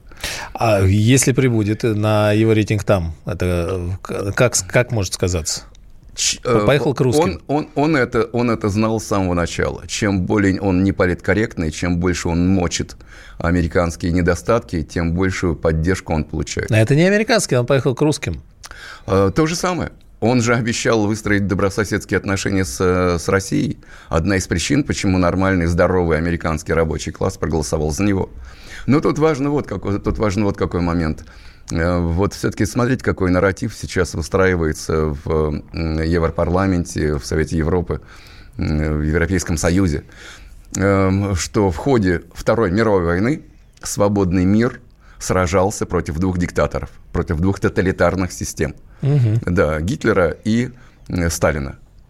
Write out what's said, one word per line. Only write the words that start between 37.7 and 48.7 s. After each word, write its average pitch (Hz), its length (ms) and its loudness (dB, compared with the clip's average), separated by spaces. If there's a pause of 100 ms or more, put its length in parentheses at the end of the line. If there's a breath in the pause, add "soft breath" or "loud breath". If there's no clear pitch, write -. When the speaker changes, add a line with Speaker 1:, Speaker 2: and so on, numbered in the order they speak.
Speaker 2:
м, 76 400 0
в - 20 -2
Европейском 85 560 0
Союзе. 85 460 0 (760 loud breath)
Эм, 98 580 2
что 98 360 0
в 82 60 -6
ходе 98 440 2 (100)
Второй 110 380 0
мировой 101 360 2
войны 95 360 0 (400)
свободный 98 640 2
мир – 110 360 2 (360 soft breath)
сражался 92 720 0
против 85 300 -2
двух 90 200 0
диктаторов, 76 520 -2 (220)
против 80 280 -2
двух 95 200 0
тоталитарных 90 720 0
систем. - 440 -6 (260 soft breath)